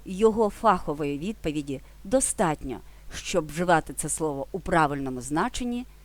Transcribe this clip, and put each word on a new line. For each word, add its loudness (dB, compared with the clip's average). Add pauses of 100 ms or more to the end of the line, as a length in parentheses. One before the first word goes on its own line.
його 4
фахової 2
відповіді -4 (220)
достатньо, 0 (360)
щоб -2
вживати 2
це -4
слово -2
у -6
правильному 2
значенні -2 (200)